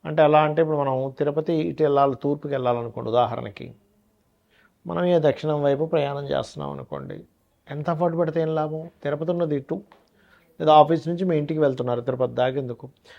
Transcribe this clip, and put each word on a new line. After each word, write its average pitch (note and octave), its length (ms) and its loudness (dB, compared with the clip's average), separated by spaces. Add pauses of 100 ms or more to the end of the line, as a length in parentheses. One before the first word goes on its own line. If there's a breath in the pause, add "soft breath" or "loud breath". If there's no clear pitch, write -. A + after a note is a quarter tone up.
అంటే D#3 180 2
ఎలా D3+ 200 6
అంటే D3+ 200 2
ఇప్పుడు D#3 140 0
మనం C3+ 420 -2
తిరుపతి D3+ 340 -2
ఇటు D#3 300 -2
వెళ్ళాలి, C#3 400 4
తూర్పుకి C#3+ 320 -2
వెళ్ళాలనుకోండి A#2+ 560 -4
ఉదాహరణకి, A#2 640 -2 (1120 soft breath)
మనం E3+ 180 -2
ఏ F3 160 4
దక్షిణం D3+ 420 0
వైపు C#3 220 2
ప్రయాణం C#3+ 400 -2
చేస్తున్నాం C3+ 460 -4
అనుకోండి, C#2 500 -10 (500)
ఎంత D3 180 -6
ఎఫర్ట్ E3 300 -2
పెడితే E3 240 0
ఏం D#3+ 120 -2
లాభం? D#3 360 -4 (120)
తిరుపతి D3+ 280 -4
ఉన్నది E3+ 260 -2
ఇటు, C#3 260 -6 (760 soft breath)
లేదా D#3 140 6
ఆఫీస్ D3+ 340 6
నుంచి F3 160 -2
మీ F3 120 2
ఇంటికి D3+ 240 -2
వెళ్తున్నారు, B2 400 0
తిరుపతి B2 320 -2
దాకా B2+ 240 0
ఎందుకు, B2+ 320 -8 (300 loud breath)